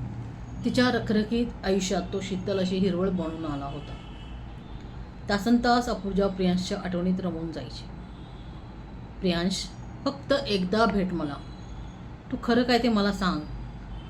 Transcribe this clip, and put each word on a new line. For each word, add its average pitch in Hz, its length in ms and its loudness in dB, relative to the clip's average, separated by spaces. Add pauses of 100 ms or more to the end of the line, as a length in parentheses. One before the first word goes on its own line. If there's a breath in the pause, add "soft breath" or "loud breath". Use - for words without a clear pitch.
(680)
तिच्या 247 260 6
रखरखीत 226 560 2 (160)
आयुष्यात 190 380 2 (120)
तो 196 80 0
शीतल 196 380 -2
अशी 185 180 2
हिरवळ 185 320 4
बनून 160 360 -2
आला 139 200 -4
होता. 143 280 -8 (1400)
तासनतास 240 600 6
अपूर्जा 196 380 2
प्रियांशच्या 185 580 2
आठवणीत 180 340 2
रमून 165 320 -2
जायची. 127 320 -8 (1400)
"प्रियांश, 180 460 2 (400)
फक्त - 280 0
एकदा 208 520 4
भेट 180 280 2
मला. 151 220 -2 (960)
तू 254 120 -4
खरं 240 200 6
काय 240 140 6
ते 240 120 4
मला 202 220 4
सांग. 185 300 2 (680)